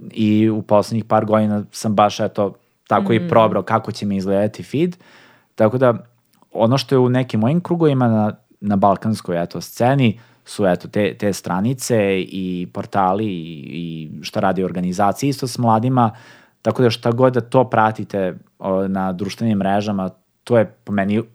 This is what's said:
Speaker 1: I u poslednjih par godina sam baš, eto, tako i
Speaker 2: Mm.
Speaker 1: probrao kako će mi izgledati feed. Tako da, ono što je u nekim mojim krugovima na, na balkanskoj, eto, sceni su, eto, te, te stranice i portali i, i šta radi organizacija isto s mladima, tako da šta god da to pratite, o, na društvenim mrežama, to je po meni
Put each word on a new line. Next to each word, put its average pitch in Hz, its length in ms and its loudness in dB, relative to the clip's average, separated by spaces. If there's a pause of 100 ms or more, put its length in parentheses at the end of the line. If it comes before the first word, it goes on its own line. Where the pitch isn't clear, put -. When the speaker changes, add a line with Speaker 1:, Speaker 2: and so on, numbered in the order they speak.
Speaker 1:
I 107 420 2
u 107 120 -2
poslednjih 104 440 0
par 110 200 2
godina 107 460 0
sam 110 220 -4
baš, 104 260 2
eto, 101 340 -2 (360)
tako 101 240 2
i 110 60 2
Speaker 2:
Mm. 90 100 -4
Speaker 1:
probrao 107 340 4
kako 110 280 -2
će - 140 -8
mi 101 120 -2
izgledati 98 460 -2
feed. 175 320 -4 (600)
Tako 110 220 2
da, 123 200 4 (560)
ono 117 240 2
što - 180 -2
je 127 40 6
u 127 100 4
nekim 127 300 0
mojim 143 220 0
krugovima 151 460 2
na, 107 240 2 (300)
na 101 140 0
balkanskoj, 98 680 0
eto, 85 180 -8
sceni 127 580 2 (260)
su, - 200 -4
eto, 90 220 2
te, 101 260 -2
te 101 200 -2
stranice 110 640 -2 (240)
i 90 460 -6
portali 98 580 -2
i, 90 160 -6 (220)
i 80 480 -10 (100)
šta - 180 -8
radi 95 240 0
organizacija 90 680 -2
isto 131 180 -6
s - 100 -8
mladima, 117 540 2 (500)
tako 113 220 0
da 117 60 4
šta 117 220 -2
god 127 220 2
da 120 80 0
to 127 240 2
pratite, 110 720 0 (220)
o, 95 280 -2
na 95 260 -2
društvenim 104 440 -2
mrežama, 98 520 0 (340)
to 120 140 2
je 107 80 4
po - 260 -12
meni 101 300 0 (140)